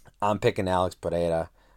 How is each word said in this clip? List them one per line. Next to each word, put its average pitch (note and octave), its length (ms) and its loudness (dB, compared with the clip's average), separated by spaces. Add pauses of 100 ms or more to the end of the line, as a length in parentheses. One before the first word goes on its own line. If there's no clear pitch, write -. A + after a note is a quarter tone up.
(200)
I'm G#2 180 0
picking G2+ 300 0
Alex F#2 260 2
Pereira, E2+ 560 -2 (260)